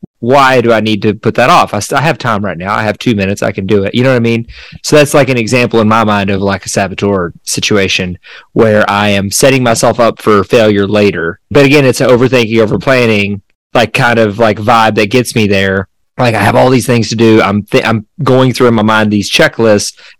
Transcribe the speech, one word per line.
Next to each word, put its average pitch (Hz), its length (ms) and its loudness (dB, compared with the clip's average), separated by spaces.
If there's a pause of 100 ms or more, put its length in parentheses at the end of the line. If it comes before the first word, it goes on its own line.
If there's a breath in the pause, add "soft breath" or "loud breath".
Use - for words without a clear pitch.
(200)
Why 131 420 2
do 117 100 2
I 110 80 2
need 107 220 -2
to 107 100 0
put 107 220 -4
that 123 160 2
off? 135 240 0
I 104 60 -4
st-, 139 200 -4
I - 20 -2
have 151 140 -2
time 110 260 -4
right 92 140 -6
now. 95 180 -6
I 113 80 -2
have 107 140 -2
two 123 180 -2
minutes. 98 280 -4
I 110 100 -2
can 98 140 -8
do 98 180 0
it. 101 100 -6
You 120 100 0
know 135 80 2
what 127 40 2
I 120 40 0
mean? 117 260 -2 (360 loud breath)
So - 140 -6
that's, 147 160 0
like, 139 160 2
an 131 80 -2
example 117 460 0
in 107 60 2
my 113 140 2
mind 101 280 -2
of, 98 100 -4
like, 98 240 -4
a - 60 -12
saboteur 98 720 -4
situation 92 760 -4 (360 loud breath)
where 107 340 2
I 101 220 0
am 101 200 -2
setting 131 320 0
myself 120 380 0
up 113 220 -2
for 101 220 2
failure 107 420 2
later. 95 540 -2 (100)
But 143 160 4
again, 143 180 2
it's 127 160 0
an 127 80 0
overthinking, 120 460 2 (120)
overplanning, 104 760 -2 (320)
like, 117 180 0
kind 120 260 0
of, 107 200 0
like, 107 180 2
vibe 110 380 2
that 107 160 0
gets 123 260 -2
me 113 100 2
there. 98 420 0 (280)
Like, 123 200 0
I 104 80 -2
have 113 100 0
all 127 160 2
these 127 160 0
things 117 220 0
to 113 80 -6
do. 113 260 4
I'm 98 220 -2
th-, - 200 -2
I'm 113 220 -2 (160)
going 131 300 2
through 123 160 2
in 117 60 2
my 107 100 0
mind 107 260 2
these 104 180 -2
checklists 113 720 0 (220 loud breath)